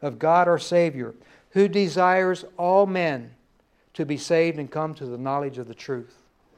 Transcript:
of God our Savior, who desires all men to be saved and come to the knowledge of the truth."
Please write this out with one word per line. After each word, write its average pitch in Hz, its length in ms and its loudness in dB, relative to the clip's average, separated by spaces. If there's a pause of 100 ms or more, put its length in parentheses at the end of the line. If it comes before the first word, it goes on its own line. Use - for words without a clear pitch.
of 123 180 -6
God 170 300 4
our 170 100 4
Savior, 151 560 0 (360)
who 196 180 4
desires 185 760 2 (140)
all 185 280 4
men 156 460 -4 (640)
to 160 120 -4
be 143 120 -4
saved 165 420 0
and 143 100 -10
come 156 260 -6
to 143 100 -14
the 120 120 -10
knowledge 135 400 -4
of 120 120 -12
the 117 40 -16
truth." 123 440 -10 (400)